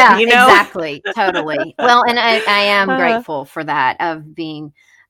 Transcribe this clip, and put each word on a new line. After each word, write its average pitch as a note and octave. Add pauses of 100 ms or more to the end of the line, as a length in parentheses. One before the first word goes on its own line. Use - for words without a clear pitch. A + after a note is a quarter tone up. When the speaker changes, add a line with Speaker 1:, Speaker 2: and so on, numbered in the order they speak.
(120)
Speaker 1:
it," -
Speaker 2:
yeah. F#3+
Speaker 1:
you A#3
know? B3
Speaker 2:
Exactly. E3+ (120)
Totally. E3
Speaker 1:
<laughs> -
Speaker 2:
Well, A#3+
and A#3+
I, A3+
I G3+ (200)
am D4
Speaker 1:
Uh. C4
Speaker 2:
grateful A3+
for D#3+
that, C#3+
of D#3
being, D#3 (380)